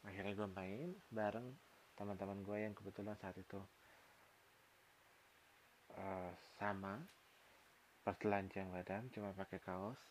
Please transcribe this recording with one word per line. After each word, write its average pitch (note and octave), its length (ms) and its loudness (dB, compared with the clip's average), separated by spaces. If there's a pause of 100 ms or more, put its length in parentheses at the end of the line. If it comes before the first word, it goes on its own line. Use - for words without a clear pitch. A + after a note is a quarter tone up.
akhirnya G2 320 0
gue G#2 160 4
main G2+ 400 0 (160)
bareng A2 400 4 (480)
teman-teman G2+ 480 -2
gue G#2 120 0
yang G#2+ 160 2
kebetulan G2+ 480 -4
saat F#2+ 160 -4
itu, G2 240 -6 (2250)
eh, F#2+ 360 0 (240)
sama, G2 400 2 (1040)
bertelanjang G2 680 4
badan, G2 400 0
cuma G2+ 240 -2
pakai F#2+ 240 -2
kaos G2 400 -2 (100)